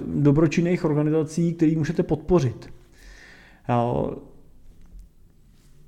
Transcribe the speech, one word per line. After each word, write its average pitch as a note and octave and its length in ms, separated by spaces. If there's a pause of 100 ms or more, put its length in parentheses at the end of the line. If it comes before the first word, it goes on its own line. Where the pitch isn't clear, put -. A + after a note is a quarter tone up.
dobročinných D#3+ 800
organizací, D#3 720
které D#3+ 220
můžete E3 260
podpořit. D#3 680 (960)
A, A#2+ 240 (2000)